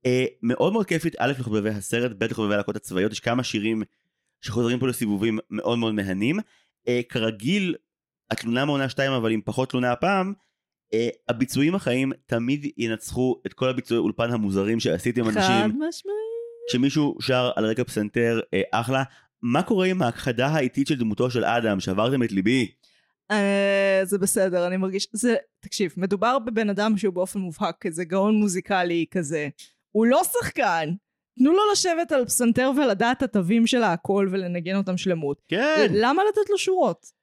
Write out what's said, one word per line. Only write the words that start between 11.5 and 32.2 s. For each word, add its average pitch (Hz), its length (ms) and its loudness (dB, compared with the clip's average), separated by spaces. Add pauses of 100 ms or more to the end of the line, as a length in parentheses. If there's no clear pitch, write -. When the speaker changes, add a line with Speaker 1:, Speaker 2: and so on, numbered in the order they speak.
Speaker 1:
החיים 131 380 0 (140)
תמיד 131 400 -2 (100)
ינצחו 117 680 -2
את - 60 -8
כל 131 160 -2
הביצועי 123 300 -2
אולפן 110 340 0
המוזרים 104 480 0
שעשיתם, 117 500 0
Speaker 2:
חד 107 60 -2
Speaker 1:
אנשים. 202 420 2
Speaker 2:
משמעית. 339 380 -6 (520)
Speaker 1:
כשמישהו 139 520 0
שר 127 360 0
על 107 100 0
רקע 113 180 0
פסנתר, 113 560 -2 (140)
אה, 95 80 2 (100)
אחלה. 127 300 -2 (400)
מה 123 200 0
קורה 185 240 2
עם 185 160 0
ההכחדה 120 440 -2
האיטית 139 400 0
של 147 120 -2
דמותו 120 320 0
של 120 140 0
אדם, 113 360 0
שברתם 117 420 0
את 104 100 -2
ליבי? 104 380 2 (600)
Speaker 2:
אה, 196 760 2
זה 190 140 -2
בסדר, 185 480 0
אני 185 100 -2
מרגיש, 190 360 -2
זה, 233 220 0 (260)
תקשיב, - 360 -4
מדובר 202 420 0
בבן 220 320 -2
אדם 208 260 0
שהוא 185 180 -2
באופן 185 240 -4
מובהק 180 420 -4
כזה 175 240 -6
גאון 196 300 2
מוזיקלי 180 760 0
כזה. 151 380 -4 (440)
הוא 220 140 4
לא 285 180 6
שחקן. 202 640 0 (500)
תנו 269 140 6
לו 392 100 6 (100)
לשבת 339 400 0
על 262 120 2